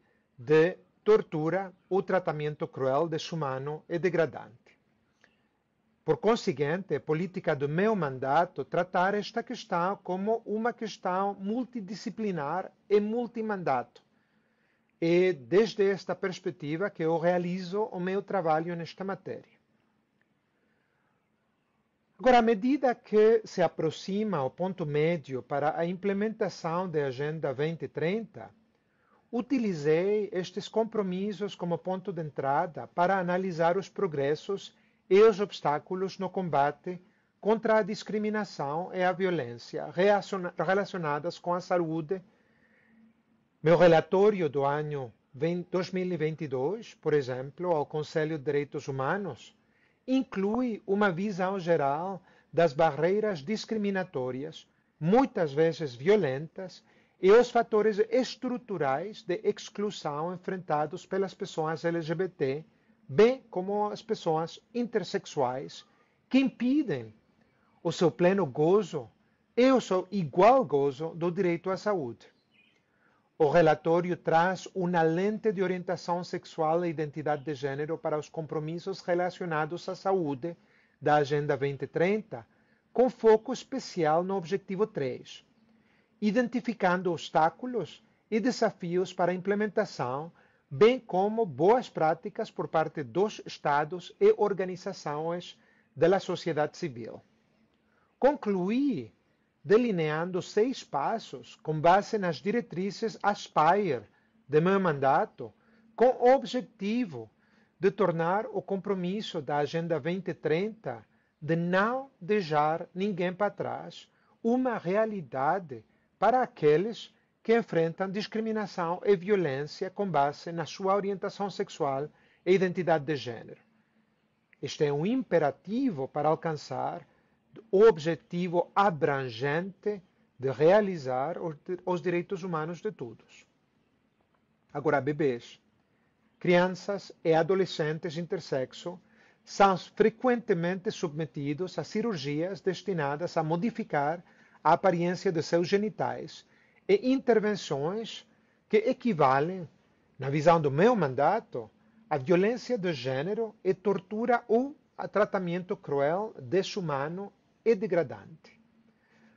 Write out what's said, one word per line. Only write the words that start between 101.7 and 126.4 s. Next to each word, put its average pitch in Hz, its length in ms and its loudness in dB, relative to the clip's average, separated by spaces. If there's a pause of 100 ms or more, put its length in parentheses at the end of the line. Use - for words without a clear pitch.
base 190 380 4
nas 175 180 -2
diretrizes 202 840 -4
Aspire 170 800 2 (440)
de 147 140 4
meu 190 180 4
mandato, 143 720 0 (440)
com 220 100 6
o 247 260 6
objetivo 226 960 -2 (480)
de 190 140 2
tornar 180 560 0
o 190 160 -6
compromisso 190 800 -4
da 143 140 -4
Agenda 165 420 -2
vinte 175 360 -6
trinta 156 720 -4 (380)
de 160 140 0
não 202 640 0
deixar 165 760 0
ninguém 180 380 -2
para 202 180 0
trás 156 580 -10 (320)
uma 240 380 0
realidade 165 1040 -2 (320)
para 233 260 4
aqueles 175 680 2 (300)
que 226 160 4
enfrentam 170 500 0
discriminação 202 960 -4
e 202 120 6
violência 170 720 -2
com 202 180 -4
base 147 440 0
na 165 120 -4
sua 190 300 -2
orientação 196 560 -4
sexual 147 580 -4 (360)
e 180 80 4
identidade 175 520 2
de 156 120 -2
gênero. 117 440 -10 (1000)
Este 151 220 -2
é 143 80 2
um 147 120 0
imperativo 190 1000 0
para 151 220 -2
alcançar 156 760 -4 (640)